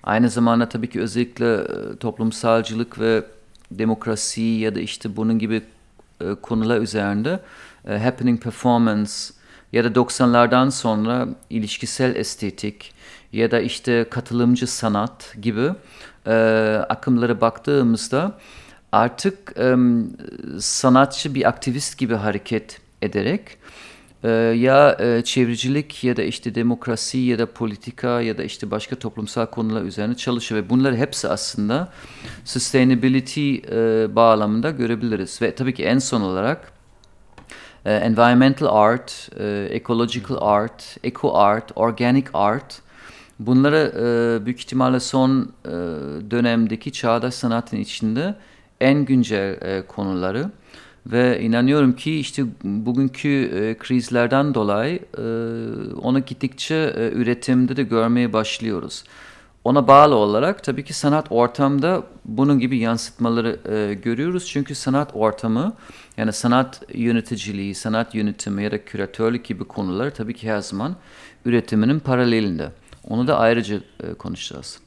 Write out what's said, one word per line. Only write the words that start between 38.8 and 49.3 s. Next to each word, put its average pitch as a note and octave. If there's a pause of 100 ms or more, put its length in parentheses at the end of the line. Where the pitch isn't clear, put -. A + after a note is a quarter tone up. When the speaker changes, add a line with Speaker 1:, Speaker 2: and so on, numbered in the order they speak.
Speaker 1:
e, G2+
ecological A#2
Speaker 2:
Hı. -
Speaker 1:
art, G#2
eco -
art, G#2
organic B2
art, G#2 (580)
bunları, C3+
e, A#2
büyük B2
ihtimalle B2+
son, C3 (140)
e, - (600)
dönemdeki A#2
çağdaş A#2+
sanatın A#2
içinde A2+ (460)
en C#3
güncel, A2